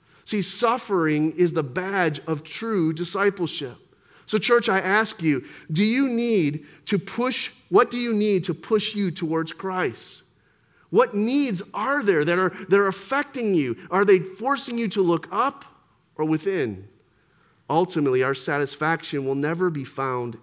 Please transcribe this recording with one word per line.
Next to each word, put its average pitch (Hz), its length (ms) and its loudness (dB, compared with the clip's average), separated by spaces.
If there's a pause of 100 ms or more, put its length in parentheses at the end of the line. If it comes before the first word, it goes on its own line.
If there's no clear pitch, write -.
(240)
See, 208 180 -2
suffering 165 920 0
is 170 220 2
the 151 100 0
badge 175 560 -2
of 160 240 -4
true 196 480 0
discipleship. 175 840 -2 (500)
So, 214 120 0
church, 233 300 2
I 190 100 2
ask 196 460 0
you, 143 200 2 (280)
do 165 100 2
you 254 260 2
need 220 580 0 (200)
to 196 140 0
push, - 500 -4 (180)
what 233 220 4
do 233 60 -6
you 240 180 -2
need 208 300 2
to 165 100 -4
push 214 400 -2
you 196 160 0
towards 160 420 -4
Christ? 185 680 -6 (680)
What 208 260 4
needs 233 480 0 (100)
are 262 300 0
there 165 200 4
that 170 140 2
are, 185 120 2
that 196 280 0
are 202 80 4
affecting 240 680 -2
you? 131 220 2 (140)
Are 190 140 4
they 190 160 6
forcing 233 580 -4
you 233 120 0
to 202 120 0
look 165 300 2
up 247 320 0 (500)
or 156 100 -2
within? 151 640 -2 (840)
Ultimately, 147 540 2
our 135 120 2
satisfaction 147 920 -4
will 135 80 -2
never 165 340 0
be 143 160 -4
found 123 580 -6